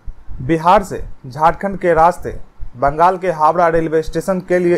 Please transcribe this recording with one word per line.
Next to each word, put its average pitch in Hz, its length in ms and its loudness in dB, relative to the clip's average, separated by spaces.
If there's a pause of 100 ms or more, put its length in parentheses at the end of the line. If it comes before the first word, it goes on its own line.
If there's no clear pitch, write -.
(400)
बिहार 165 420 2
से 185 200 -8 (240)
झारखंड 170 520 -2
के 175 160 2
रास्ते 160 360 2 (460)
बंगाल 156 420 2
के 180 120 -2
हावड़ा 160 380 2
रेलवे 160 340 0
स्टेशन 165 380 -4
के 180 180 0
लिए 175 180 2